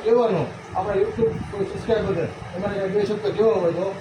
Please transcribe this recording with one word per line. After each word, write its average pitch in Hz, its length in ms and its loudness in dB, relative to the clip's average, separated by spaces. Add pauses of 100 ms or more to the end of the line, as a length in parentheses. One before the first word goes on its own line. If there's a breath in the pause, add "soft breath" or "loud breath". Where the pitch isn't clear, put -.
કહેવાનો, 214 420 4 (280)
આપણા 190 200 -2
YouTube 440 400 2 (160)
કોઈ 202 140 -4
સબસ્ક્રાઈબરને 190 600 0
તમારે 196 540 -6
કાંઈ 190 120 -2
બે 202 160 2
શબ્દ 202 300 -2
કહેવા 220 160 6
હોય 175 200 2
તો 190 280 -2